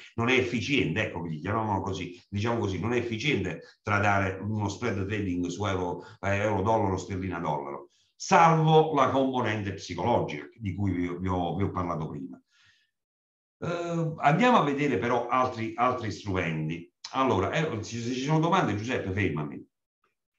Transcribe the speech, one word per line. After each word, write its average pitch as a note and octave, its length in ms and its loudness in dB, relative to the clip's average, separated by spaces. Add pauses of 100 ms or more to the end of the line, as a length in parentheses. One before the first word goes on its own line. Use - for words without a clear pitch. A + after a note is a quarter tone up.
(140)
non A#2 140 0
è C3 60 4
efficiente, A2+ 720 0
ecco, E2+ 120 -8
quindi D#2+ 200 -6
chiamiamolo G#2 400 -2
così, F#2 480 -6
diciamo A2+ 320 -2
così, F#2+ 180 -2
non A2 140 -2
è B2 60 2
efficiente G#2+ 640 -2 (200)
tradare G2+ 580 2
uno G#2+ 280 -2
spread G2 380 -4
trading F#2 400 -2
su F#2+ 180 -4
euro, F#2 400 -2 (160)
eh, G2 160 0
euro G2+ 260 0
dollaro, G#2 340 2
sterlina F#2 440 -6
dollaro, C#2 480 -6 (260)
salvo D#3+ 800 6
la C3 140 4
componente A2+ 640 0
psicologica E2 840 -2
di G2+ 200 -6
cui G2 180 0
vi, F2 260 -2
vi F#2+ 100 -4
ho, F2 280 0
vi G2 80 -2
ho D#2+ 60 0
parlato E2+ 380 -4
prima. - 320 -10 (1160)
Eh, E3+ 600 -4
andiamo F#3+ 400 6
a D#3+ 60 4
vedere C#3 340 2
però A#2+ 280 0
altri, A2+ 480 0
altri A2+ 380 0
strumenti. E2+ 800 -4 (200)
Allora, A2 380 2
eh, A2+ 320 -2
se A2 180 -10
ci B2+ 220 -4
sono D#3 160 2
domande, D#3+ 380 2
Giuseppe, A2 340 -4
fermami. D#2 560 -2 (720)